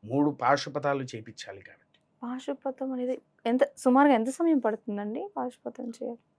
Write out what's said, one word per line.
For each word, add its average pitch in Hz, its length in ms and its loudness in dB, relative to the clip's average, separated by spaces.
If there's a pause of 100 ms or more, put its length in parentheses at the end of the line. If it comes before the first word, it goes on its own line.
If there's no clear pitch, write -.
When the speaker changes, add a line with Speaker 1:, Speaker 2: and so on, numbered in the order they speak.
Speaker 1:
మూడు 143 260 2
పాశుపతాలు 139 720 0
చేపించాలి 110 580 -14
కాబట్టి. - 380 -20 (240)
Speaker 2:
పాశుపతం 262 680 -6
అనేది 247 300 -4 (240)
ఎంత, 240 140 2 (180)
సుమారుగా 269 360 6
ఎంత 226 160 2
సమయం 320 300 2
పడుతుందండి 220 800 -4
పాశుపతం 247 520 -10
చేయాలి? 233 300 -10 (200)